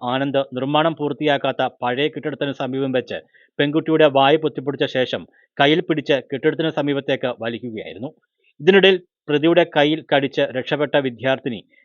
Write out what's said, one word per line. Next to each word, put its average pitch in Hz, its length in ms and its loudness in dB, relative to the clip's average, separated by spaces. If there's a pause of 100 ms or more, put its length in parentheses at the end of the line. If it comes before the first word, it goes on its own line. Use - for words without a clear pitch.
ആനന്ദ് 135 400 -2 (100)
നിർമ്മാണം 147 440 0
പൂർത്തിയാക്കാത്ത 143 800 -2
പഴയ 127 320 -2
കെട്ടിടത്തിന് 143 440 -6
സമീപം 135 400 -4
വെച്ച് 120 280 -4 (380)
പെൺകുട്ടിയുടെ 156 480 2
വായ 139 300 4
പൊത്തിപ്പിടിച്ച 143 480 -4
ശേഷം 123 400 -4 (340)
കയ്യിൽ 147 220 4
പിടിച്ച് 151 400 0
കെട്ടിടത്തിന് 156 500 -2
സമീപത്തേക്ക് 139 600 -2 (100)
വലിക്കുകയായിരുന്നു. 110 680 -10 (500)
ഇതിനിടയിൽ 190 380 6 (260)
പ്രതിയുടെ 165 400 4
കയ്യിൽ 156 400 2
കടിച്ച് 139 460 0
രക്ഷപ്പെട്ട 139 460 -2
വിദ്യാർത്ഥിനി 127 640 -4 (240)